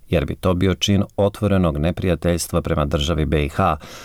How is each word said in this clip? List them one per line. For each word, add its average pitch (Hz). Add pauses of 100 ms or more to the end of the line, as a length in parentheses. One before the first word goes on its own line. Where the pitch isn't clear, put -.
jer 80
bi -
to 92
bio 90
čin 101 (140)
otvorenog 98
neprijateljstva 85
prema 76
državi 76
B 76
I 71
H, 85 (280)